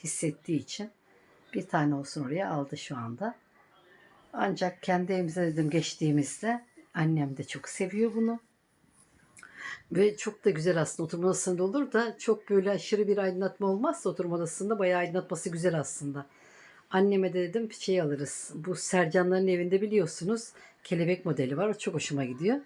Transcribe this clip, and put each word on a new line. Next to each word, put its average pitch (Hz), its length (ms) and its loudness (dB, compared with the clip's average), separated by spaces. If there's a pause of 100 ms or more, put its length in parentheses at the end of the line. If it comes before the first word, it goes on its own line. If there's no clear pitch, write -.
hissettiği 156 540 -2
için - 320 -8 (640)
bir - 140 -4
tane 147 260 4
olsun 139 300 -6
oraya 160 260 -2
aldı 143 260 -4
şu - 200 -10
anda. 123 380 -6 (1000)
Ancak 185 500 -2
kendi 180 300 2
evimize 175 340 0
dedim 156 240 2
geçtiğimizde 156 960 0 (300)
annem 156 420 0
de 135 80 -6
çok - 240 -12
seviyor 208 460 -2
bunu. 226 260 0 (1500)
Ve 208 240 4
çok - 280 -8
da 208 60 6
güzel 165 300 2
aslında 156 260 -2
oturma 175 200 -2
odasında 180 380 2
olur 247 280 0
da 220 260 0
çok - 320 0
böyle 196 200 4
aşırı 202 380 0
bir 202 100 4
aydınlatma 190 480 0
olmazsa 208 440 0
oturma 170 260 -2
odasında 190 420 -2
bayağı 180 220 2
aydınlatması 175 500 -4
güzel 165 300 0
aslında. 139 460 -6 (640)
Anneme 190 420 4
de 180 160 0
dedim 220 240 -4
şey 185 280 0
alırız. 143 540 -4
Bu 165 200 -6
Sercanların 180 720 2
evinde 180 360 2
biliyorsunuz 208 680 0 (320)
kelebek 175 400 0
modeli 139 320 0
var. 196 120 0
O 208 60 0
çok 196 200 -4
hoşuma 143 300 -2
gidiyor. 151 420 0